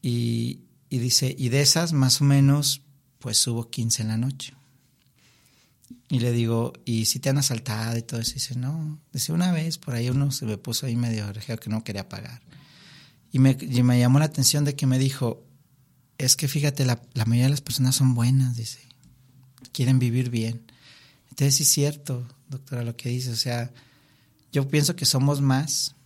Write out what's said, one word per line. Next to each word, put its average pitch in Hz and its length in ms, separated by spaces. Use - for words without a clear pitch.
Y, 117 600
y 131 100
dice, 127 380
"Y 127 120
de 135 120
esas, 165 320
más 135 280
o - 20
menos, 139 580
pues 110 180
subo 117 320
quince 117 340
en 110 60
la 110 80
noche". 135 360
Y 127 100
le 120 120
digo, 117 420
"¿Y 113 200
si - 140
te 135 100
han 135 80
asaltado 117 600
y 113 60
todo 113 180
eso?". 113 120
Dice, - 220
"No". 151 440
Dice, 131 220
"Una 180 180
vez 160 260
por 127 180
ahí 120 140
uno 139 220
se 135 140
me 107 120
puso 117 280
ahí 120 100
medio 113 380
rejeo 110 240
que - 120
no 110 140
quería 98 260
pagar". - 320
Y 127 80
me, 131 200
y 123 240
me 123 160
llamó 127 200
la 156 60
atención 147 400
de 143 100
que 139 120
me 131 120
dijo, 131 440
"Es 131 180
que 147 120
fíjate, 143 380
la, 123 160
la 110 120
mayoría 120 200
de 135 60
las 143 100
personas 131 340
son 131 180
buenas", 123 420
dice. 113 240
"Quieren 131 260
vivir 123 300
bien". 117 320
Entonces, 139 260
sí 151 80
es 143 60
cierto, 143 560
doctora, 127 340
lo 117 120
que - 140
dice. 123 220
O 113 40
sea, 120 360
yo 139 160
pienso 147 260
que 143 100
somos 139 360
más 139 540